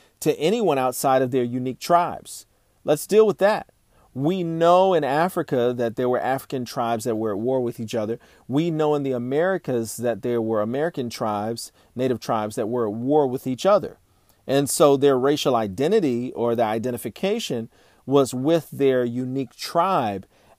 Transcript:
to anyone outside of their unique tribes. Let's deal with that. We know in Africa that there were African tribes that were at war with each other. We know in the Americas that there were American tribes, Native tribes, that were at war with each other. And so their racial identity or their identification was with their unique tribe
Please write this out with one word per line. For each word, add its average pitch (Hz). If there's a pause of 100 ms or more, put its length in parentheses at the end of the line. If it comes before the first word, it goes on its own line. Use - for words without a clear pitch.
(200)
to 151
anyone 175
outside 131
of 127
their 127
unique 123
tribes. - (360)
Let's -
deal 214
with 185
that. 196 (460)
We 170
know 175
in 151
Africa 139
that 117
there 127
were 123
African 131
tribes 117
that 113
were 110
at 98
war 127
with 120
each 113
other. 113 (300)
We 156
know 151
in 147
the 135
Americas 131
that 113
there 120
were 110
American 127
tribes, 110 (240)
Native 123
tribes, 110
that 110
were 120
at 104
war 139
with 127
each 131
other. 190 (480)
And 139
so 143
their 135
racial 139
identity 127
or 117
their 117
identification 120 (380)
was 135
with 147
their 131
unique 127
tribe 151 (340)